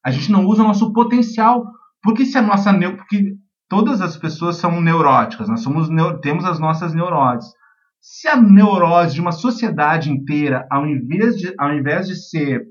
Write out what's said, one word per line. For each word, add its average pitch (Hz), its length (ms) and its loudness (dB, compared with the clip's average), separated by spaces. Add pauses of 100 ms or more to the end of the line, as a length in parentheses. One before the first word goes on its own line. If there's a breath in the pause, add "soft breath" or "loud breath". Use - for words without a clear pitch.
A 131 60 -4
gente - 220 -4
não 196 160 4
usa 214 160 4
o 214 40 4
nosso 208 260 0
potencial. 233 680 2 (380 loud breath)
Porque 226 240 2
se - 120 -2
a 240 40 2
nossa 202 300 2
neu-, 175 240 0
porque 202 400 -4 (340)
todas 220 320 0
as 170 160 -6
pessoas 170 380 -6
são 175 260 -4
neuróticas, 139 680 0
nós 113 100 -2
somos 156 300 -2
neu-, 160 320 0
temos 160 240 -4
as 160 140 -4
nossas 160 340 -4
neuroses. 147 580 -2 (480)
Se - 300 -12
a 294 80 2
neurose 185 760 6
de 170 80 -4
uma 175 120 -2
sociedade 156 760 -2
inteira, 139 640 -2
ao 147 160 -2
invés 156 480 -2
de, 175 240 -8
ao 143 160 -2
invés 156 320 -4
de 180 80 -8
ser 139 560 -6